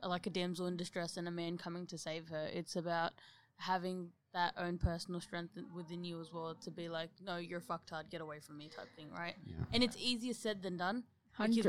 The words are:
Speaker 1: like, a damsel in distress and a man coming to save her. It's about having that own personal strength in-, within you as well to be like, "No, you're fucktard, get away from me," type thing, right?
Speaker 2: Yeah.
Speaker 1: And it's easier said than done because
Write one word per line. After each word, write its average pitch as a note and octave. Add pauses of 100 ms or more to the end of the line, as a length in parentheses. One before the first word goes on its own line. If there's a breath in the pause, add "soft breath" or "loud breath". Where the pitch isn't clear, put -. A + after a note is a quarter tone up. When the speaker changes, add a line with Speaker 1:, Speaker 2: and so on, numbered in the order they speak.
Speaker 1:
like, F3+
a -
damsel F3+
in F3+
distress E3+
and F3
a F3
man E3+
coming F3
to E3
save D#3+
her. D#3
It's -
about E3+ (420 soft breath)
having F3+ (240)
that F3
own F3
personal F3
strength E3+
in-, F3
within F3
you E3+
as E3
well E3
to F3+
be E3+
like, E3 (120)
"No, F#3
you're E3+
fucktard, E3
get E3
away D3+
from D3
me," D3+
type -
thing, G3+
right? F3 (120)
Speaker 2:
Yeah. F2 (180)
Speaker 1:
And A#3+
it's B3
easier A#3+
said G#3
than F3+
done G3 (340)
because A3